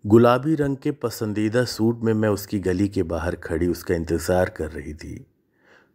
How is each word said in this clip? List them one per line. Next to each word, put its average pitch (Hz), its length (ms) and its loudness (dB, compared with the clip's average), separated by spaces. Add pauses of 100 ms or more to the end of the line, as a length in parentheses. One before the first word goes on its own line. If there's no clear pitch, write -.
गुलाबी 123 480 6
रंग 143 220 0
के 147 160 -4
पसंदीदा 107 720 -2
सूट 113 360 0
में 113 140 0
मैं 107 140 2
उसकी 101 300 -2
गली 92 300 0
के 98 140 -2
बाहर 85 340 -4
खड़ी 85 300 -2
उसका 87 280 -2
इंतज़ार 85 540 0
कर 76 220 -10
रही 76 240 -12
थी। - 320 -14 (680)